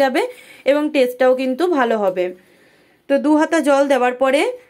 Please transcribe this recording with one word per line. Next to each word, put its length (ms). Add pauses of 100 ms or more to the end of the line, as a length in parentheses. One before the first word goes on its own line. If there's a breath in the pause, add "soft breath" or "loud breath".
যাবে 200 (480 loud breath)
এবং 120 (120)
টেস্টটাও 460
কিন্তু 240 (140)
ভালো 260
হবে। 200 (840 soft breath)
তো 60 (100)
দু 140
হাতা 200 (100)
জল 140 (100)
দেওয়ার 300
পরে 200 (280 loud breath)